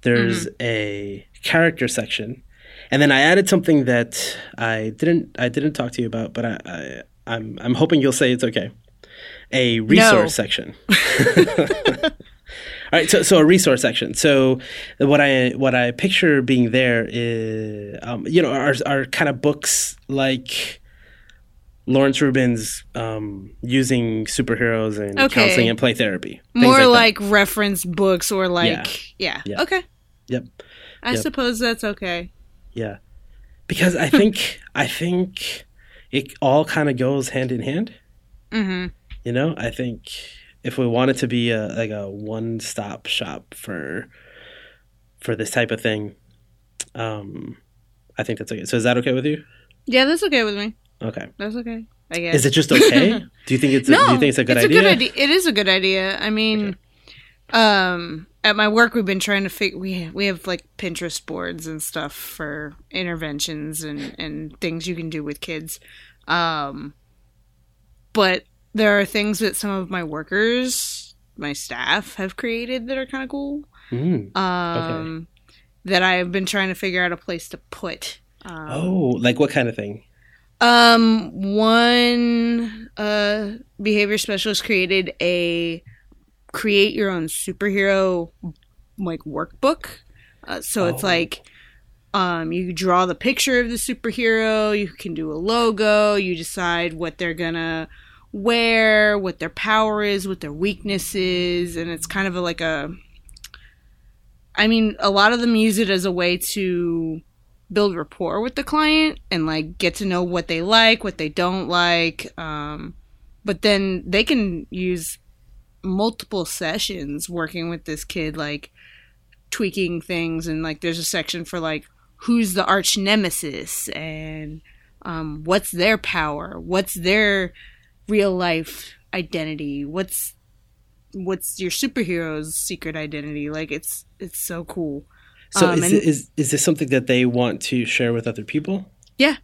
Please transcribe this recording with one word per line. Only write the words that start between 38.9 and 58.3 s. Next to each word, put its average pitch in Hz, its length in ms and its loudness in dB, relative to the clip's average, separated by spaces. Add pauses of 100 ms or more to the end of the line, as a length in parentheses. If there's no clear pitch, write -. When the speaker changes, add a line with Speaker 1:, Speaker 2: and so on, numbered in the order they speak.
Speaker 1:
You 120 80 -6
know, 139 260 0
I 117 140 -6
think 123 400 -8 (520)
if 123 140 -6
we 131 80 2
want 123 240 4
it 131 80 2
to 135 100 -2
be 120 220 0
a, 110 200 -2
like, 113 200 -4
a 104 180 -8
one-stop 107 1000 -8
shop - 480 -8
for, 80 520 -10 (1120)
for 120 160 -4
this 110 140 -6
type 120 220 0
of 110 100 -4
thing, 104 320 -4 (800)
um, 110 640 -10 (600)
I - 40 -2
think 113 140 -4
that's - 140 -10
okay. 101 140 -8
So 123 120 -2
is 110 60 0
that 123 160 2
okay 127 140 -2
with 127 120 -2
you? 151 180 -4 (440)
Speaker 2:
Yeah, 254 180 4
that's 320 180 2
okay 285 200 2
with 208 120 -2
me. 208 200 -6 (260)
Speaker 1:
Okay. - 260 -8 (120)
Speaker 2:
That's 214 160 -6
okay, 226 320 -10 (240)
I 170 80 -4
guess. 170 160 0
Speaker 1:
Is 135 100 4
it 135 60 4
just - 200 2
okay? 277 380 8 (260)
Speaker 2:
<laughs> - 120 -20
Speaker 1:
Do 127 80 2
you - 20 2
think 135 160 4
it's 131 160 2
a, 143 40 10
Speaker 2:
No, 539 120 8
Speaker 1:
do - 80 6
you 127 60 4
think 147 100 6
it's - 80 2
a 131 60 2
good 123 140 2
Speaker 2:
it's 117 80 6
Speaker 1:
idea? - 140 8
Speaker 2:
a - 40 8
good 196 80 8
idea. - 240 2
It 277 160 2
is 359 160 4
a 294 40 2
good 202 160 2
idea. 190 520 2
I 214 100 -2
mean, 214 480 0 (720)
Speaker 1:
Okay. 160 100 2
Speaker 2:
um, 180 680 2 (160)